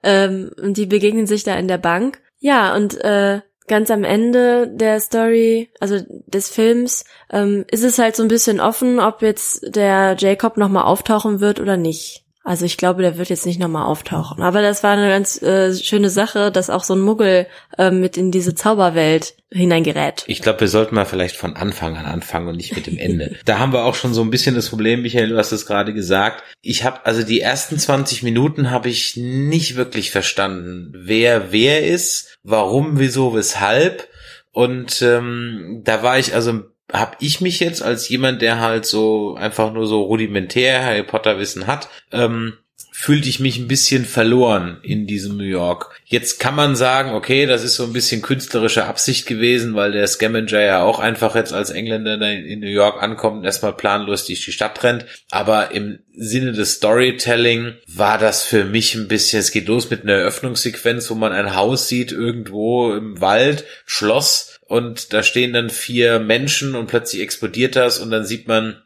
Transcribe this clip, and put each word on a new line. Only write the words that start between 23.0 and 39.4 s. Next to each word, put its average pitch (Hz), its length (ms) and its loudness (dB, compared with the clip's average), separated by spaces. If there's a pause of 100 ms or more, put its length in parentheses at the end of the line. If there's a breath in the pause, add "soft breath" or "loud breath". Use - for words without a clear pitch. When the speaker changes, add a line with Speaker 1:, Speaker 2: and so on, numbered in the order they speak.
Speaker 1:
<laughs> - 60 -16
Speaker 2:
Da 107 140 2
haben 131 140 2
wir 120 100 0
auch 123 100 2
schon 123 200 -2
so 113 80 2
ein 110 100 0
bisschen 127 240 2
das 117 140 -2
Problem, 113 320 0
Michael, 117 280 0
du 113 80 0
hast 107 140 0
es 107 160 -6
gerade 101 260 0
gesagt. 98 500 0 (180 loud breath)
Ich - 240 -4
hab, 127 200 -4
also 113 180 0
die 110 180 0
ersten 135 360 -2
zwanzig 139 460 -2
Minuten 127 480 2
hab 123 140 -2
ich 120 320 -4
nicht 135 580 -2
wirklich 120 340 -4
verstanden, 90 840 -4
wer 107 560 2
wer 135 340 4
ist, - 560 -2
warum, 110 580 0
wieso, 127 360 0
weshalb. 110 720 0 (440 loud breath)
Und, 123 520 -2
ähm, 120 800 0
da 110 180 0
war 123 160 2
ich, 135 160 0
also 113 280 0 (300)
hab 110 280 -4
ich 147 200 -4
mich 185 200 -2
jetzt 170 240 -2
als 117 260 -4
jemand, 127 320 0
der 117 180 2
halt 113 240 0
so 107 520 0
einfach 107 360 -2